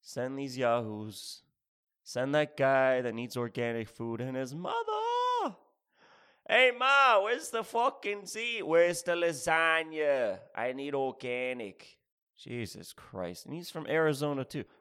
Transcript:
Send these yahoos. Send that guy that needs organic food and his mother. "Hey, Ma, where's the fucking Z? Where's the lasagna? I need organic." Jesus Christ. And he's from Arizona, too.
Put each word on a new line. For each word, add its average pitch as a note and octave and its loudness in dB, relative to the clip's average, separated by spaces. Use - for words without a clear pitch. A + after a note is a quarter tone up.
Send C3 -6
these C3+ -8
yahoos. A2 -2
Send C3 -2
that D3+ 2
guy C3 4
that B2 -2
needs A#2 -6
organic A#2 -2
food A#2 -6
and B2+ -4
his C3 -4
mother. F3 -4
"Hey, B3+ 6
Ma, B3+ 6
where's B3 -2
the A3+ -4
fucking A3 -2
Z? A3+ -6
Where's E3+ 4
the F3 0
lasagna? D#3+ 2
I B2 -2
need C#3 -6
organic." B2+ -4
Jesus - -10
Christ. F2+ -10
And C#3+ -10
he's E3+ -10
from D#3 -10
Arizona, D3 0
too. C3 -8